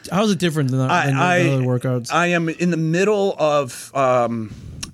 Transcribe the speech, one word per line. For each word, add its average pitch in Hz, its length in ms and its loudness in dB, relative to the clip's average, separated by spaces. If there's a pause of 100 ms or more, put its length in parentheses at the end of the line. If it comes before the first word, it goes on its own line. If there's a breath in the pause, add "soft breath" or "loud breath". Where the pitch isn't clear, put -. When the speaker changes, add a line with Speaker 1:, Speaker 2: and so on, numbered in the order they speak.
(120)
Speaker 1:
how 185 120 0
is 214 80 2
it 170 80 0
different 151 320 0
than, 131 100 0
Speaker 2:
I, 151 240 0
Speaker 1:
than, 135 100 0
Speaker 2:
I, 180 280 2
Speaker 1:
than 139 100 2
other 131 100 2
workouts? 123 480 -2
Speaker 2:
I 165 160 2
am 170 220 0
in 175 220 0
the 165 60 0
middle 190 600 0
of, 147 580 -2
um, 120 560 0 (420 loud breath)